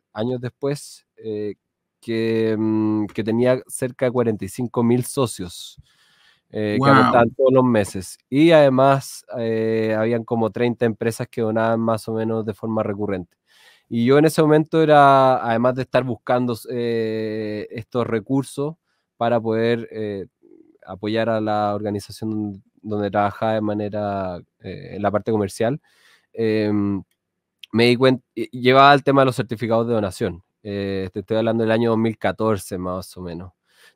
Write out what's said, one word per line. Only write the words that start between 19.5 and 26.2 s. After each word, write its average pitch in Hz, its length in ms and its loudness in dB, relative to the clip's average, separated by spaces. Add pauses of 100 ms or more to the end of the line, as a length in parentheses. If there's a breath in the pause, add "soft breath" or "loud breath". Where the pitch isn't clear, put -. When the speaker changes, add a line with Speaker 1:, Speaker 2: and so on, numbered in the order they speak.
Speaker 1:
eh, 104 360 -8 (580)
apoyar 110 440 -4
a 110 120 0
la 104 340 0
organización 104 880 -6 (180)
donde 104 300 -4
trabajaba 104 440 0
de 107 60 -2
manera, 104 800 -4 (200)
eh, 92 360 -14
en 98 60 -10
la 101 100 0
parte 104 200 -2
comercial, 110 500 -2 (520 soft breath)